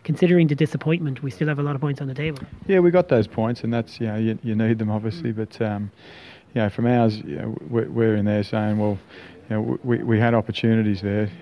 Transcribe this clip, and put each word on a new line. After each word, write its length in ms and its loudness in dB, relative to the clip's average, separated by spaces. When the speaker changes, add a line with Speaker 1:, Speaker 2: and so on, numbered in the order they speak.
Speaker 1:
considering 420 4
the 80 2
disappointment, 680 -2
we 100 -4
still 180 -2
have 100 -2
a 40 -2
lot 120 -2
of 60 -6
points 180 -2
on 80 -6
the 60 -8
table? 260 -6
Speaker 2:
Yeah, 140 4
we 120 6
got 180 4
those 180 4
points, 380 -2
and 80 0
that's, 260 -4
you 80 -2
know, 80 -4
you, 260 0
you 140 -2
need 240 2
them, 100 0
obviously, 440 -4
Speaker 1:
Mm. 20 -8
Speaker 2:
but, 260 -8
um, 300 -4
you 80 0
know, 80 2
from 160 -2
ours, 320 4
you 180 -10
know, 220 -8
we're, 200 -2
we're 260 2
in 80 0
there 180 0
saying, 360 -2
"Well, 200 0
you 80 -4
know, 260 -4
we, 180 -2
we 160 2
had 160 4
opportunities 680 0
there 280 -2